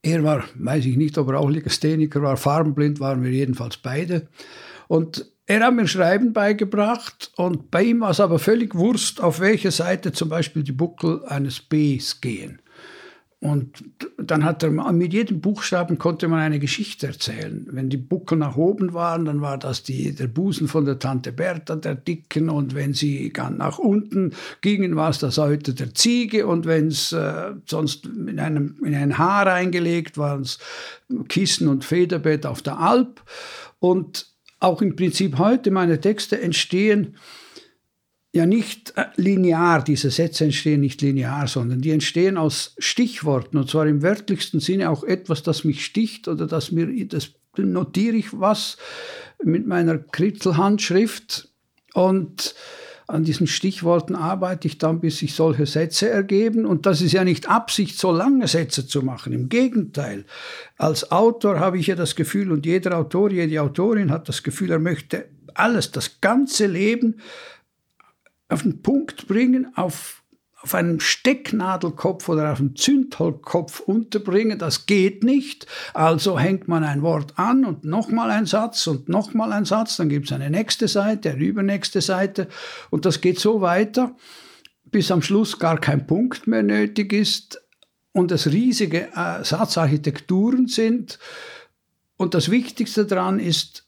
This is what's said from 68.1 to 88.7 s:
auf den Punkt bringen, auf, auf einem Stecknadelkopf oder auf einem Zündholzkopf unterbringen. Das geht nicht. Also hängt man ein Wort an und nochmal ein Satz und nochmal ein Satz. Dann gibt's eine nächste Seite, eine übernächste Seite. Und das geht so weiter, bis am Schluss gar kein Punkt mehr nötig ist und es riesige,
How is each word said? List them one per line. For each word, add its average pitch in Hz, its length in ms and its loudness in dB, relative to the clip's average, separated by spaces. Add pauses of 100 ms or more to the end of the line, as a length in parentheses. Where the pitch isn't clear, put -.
auf - 140 -2
den 190 180 -2
Punkt 285 460 -2
bringen, 254 480 2
auf, - 480 -6 (380)
auf - 120 -8
einem 170 260 2
Stecknadelkopf 190 1300 -2
oder 156 220 2
auf 127 80 -2
einem 139 160 0
Zündholzkopf 175 1040 0
unterbringen. 208 760 0
Das - 280 -4
geht 196 380 4
nicht. 262 440 0 (260)
Also 160 460 2
hängt 185 280 2
man 165 160 2
ein 143 180 0
Wort 156 360 -2
an 247 280 4
und 165 180 -6
nochmal 226 480 0
ein 214 140 2
Satz 214 420 -2
und 139 220 -4
nochmal 214 440 0
ein 208 120 0
Satz. 220 320 0
Dann 160 120 2
gibt's 143 220 -2
eine 139 180 -4
nächste 208 380 0
Seite, 202 440 0
eine 139 120 -2
übernächste 196 580 0
Seite. 190 460 -2 (420)
Und 151 160 -2
das 165 160 2
geht 180 180 2
so 214 220 2
weiter, 214 540 2 (720)
bis - 260 2
am 175 100 4
Schluss 208 380 0
gar 165 200 2
kein 143 280 0
Punkt 233 400 0
mehr 226 160 2
nötig 208 480 2
ist - 500 -2 (520)
und 180 180 2
es 165 160 0
riesige, 185 640 0